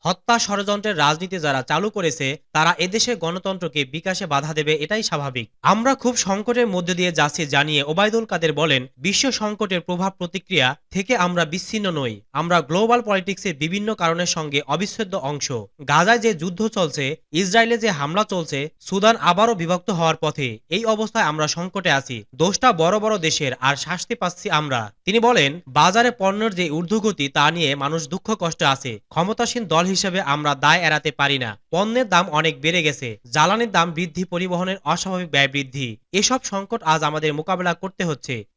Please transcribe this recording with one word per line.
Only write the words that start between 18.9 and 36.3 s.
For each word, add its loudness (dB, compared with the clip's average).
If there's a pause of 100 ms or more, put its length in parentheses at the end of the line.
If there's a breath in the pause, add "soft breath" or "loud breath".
আবারও 4
বিভক্ত -2
হওয়ার 2
পথে। -2 (280)
এই -2 (100)
অবস্থায় 0
আমরা 0
সংকটে -2
আছি। -8 (240)
দোষটা 2 (120)
বড় 4
বড় 2 (120)
দেশের, -2 (160)
আর 4 (100)
শাস্তি -6
পাচ্ছি -4 (120)
আমরা। -2 (240)
তিনি 4
বলেন, 4 (280)
বাজারে 6 (100)
পণ্যের 0
যে 0 (120)
ঊর্ধ্বগতি, 0 (120)
তা 6 (100)
নিয়ে 2 (120)
মানুষ 0 (120)
দুঃখ -8 (140)
কষ্টে -2
আছে। -6 (220)
ক্ষমতাসীন -2 (100)
দল 4
হিসেবে -2 (140)
আমরা 0 (120)
দায় 6
এড়াতে 2 (100)
পারি 2
না। -4 (240)
পণ্যের 0
দাম 6 (140)
অনেক 2 (100)
বেড়ে 2
গেছে, -4 (260)
জ্বালানির 2
দাম 4
বৃদ্ধি, -4 (100)
পরিবহনের -2 (100)
অস্বাভাবিক -2
ব্যয় 4
বৃদ্ধি। -4 (320)
এসব 2 (120)